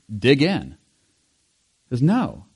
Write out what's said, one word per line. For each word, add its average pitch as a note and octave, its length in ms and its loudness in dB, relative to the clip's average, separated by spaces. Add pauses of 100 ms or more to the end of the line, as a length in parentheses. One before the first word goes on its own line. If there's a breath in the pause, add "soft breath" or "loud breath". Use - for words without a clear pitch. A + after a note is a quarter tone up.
(160)
dig B2+ 260 4
in. C#3 360 -2 (1120)
He B2+ 60 -4
says, A#2+ 60 -2
"No." G3+ 440 -2 (100)